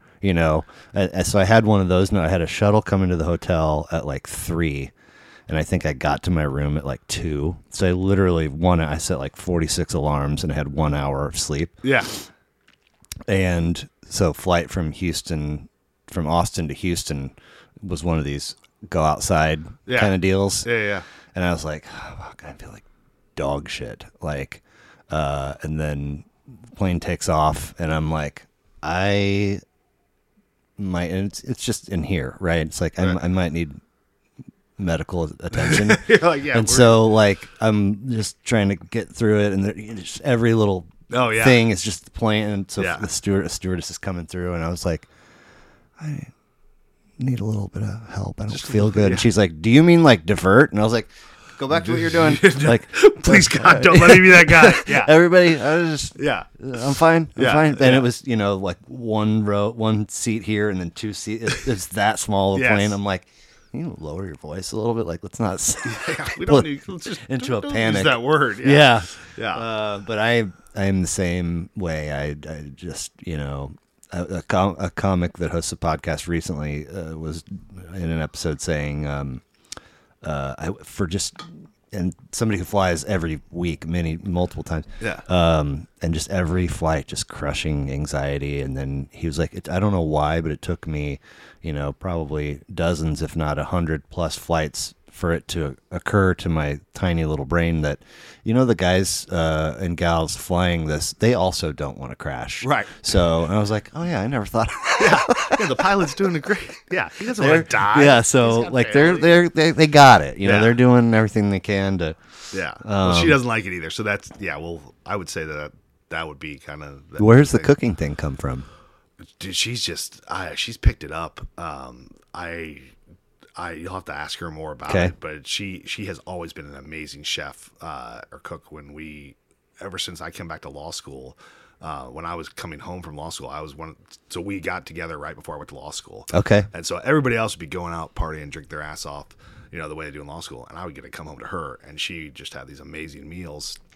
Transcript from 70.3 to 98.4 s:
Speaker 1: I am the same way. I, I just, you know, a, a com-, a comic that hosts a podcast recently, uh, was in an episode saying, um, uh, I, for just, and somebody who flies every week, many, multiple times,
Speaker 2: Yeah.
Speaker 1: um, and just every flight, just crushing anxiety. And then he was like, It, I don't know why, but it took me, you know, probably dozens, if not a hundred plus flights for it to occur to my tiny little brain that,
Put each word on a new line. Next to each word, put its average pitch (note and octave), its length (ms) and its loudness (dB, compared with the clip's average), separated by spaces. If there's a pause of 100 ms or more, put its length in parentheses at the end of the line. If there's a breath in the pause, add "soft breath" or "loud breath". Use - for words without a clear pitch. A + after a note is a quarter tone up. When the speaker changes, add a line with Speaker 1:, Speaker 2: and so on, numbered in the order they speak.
Speaker 1:
I G2+ 120 -2
am F#2+ 160 2
the E2+ 60 -2
same F2 680 -2
way. D#2+ 360 -6
I, D2 180 -6 (200)
I D2+ 240 -14
just, - 460 -12
you D#2+ 160 -8
know, C#2 360 -8 (400)
a, F2+ 120 -6
a F2 180 -8
com-, F#2+ 360 0
a F2 120 -4
comic F2+ 480 -2
that E2+ 120 -4
hosts - 220 -4
a E2+ 40 -10
podcast D#2+ 520 -4
recently, D2+ 600 -6
uh, D#2+ 280 -12
was D#2+ 260 -10 (520)
in F2 160 -6
an D#2+ 100 -2
episode D2+ 400 -6
saying, D2 460 -4
um, C#2+ 340 -8 (800 loud breath)
uh, C#2 360 -6
I, D#2+ 120 -8 (140)
for - 220 -6
just, - 280 -6 (580)
and F#2 220 -4 (180)
somebody A2 260 -2
who F2+ 60 -6
flies F#2 400 0
every E2 360 -4 (100)
week, E2+ 360 -6
many, E2 320 -2
multiple F2+ 440 -4
times, D#2 220 -6 (160 loud breath)
Speaker 2:
Yeah. G#2+ 280 -8
Speaker 1:
um, E2 580 2 (160)
and E2 100 0
just - 180 -4
every F2+ 360 0
flight, D#2+ 400 -2
just - 220 -10
crushing D2 640 -4
anxiety. C#2+ 680 -6
And C2 160 -6
then C#2 360 -8
he - 140 -10
was D#2+ 120 -6
like, D#2+ 160 -4
It, - 160 -14
I F2+ 100 -2
don't G#2 120 0
know F#2 100 0
why, D2+ 380 -2
but D#2+ 120 -4
it C#2+ 100 -10
took - 240 -8
me, D2 320 -6 (440 loud breath)
you D#2+ 100 -8
know, C#2+ 220 -6
probably D2+ 640 -6 (120)
dozens, E2 500 -2
if D#2 120 -6
not D2 240 -2
a D2 60 -4
hundred E2 460 -4
plus E2 260 -6
flights - 580 -4 (160)
for E2+ 220 -4
it - 160 -4
to D2 280 -6 (140)
occur F#2 440 2
to - 140 -8
my D2 320 -2 (140)
tiny E2+ 300 0
little D2 200 -4
brain E3+ 380 0
that, C#2+ 160 -2 (460 loud breath)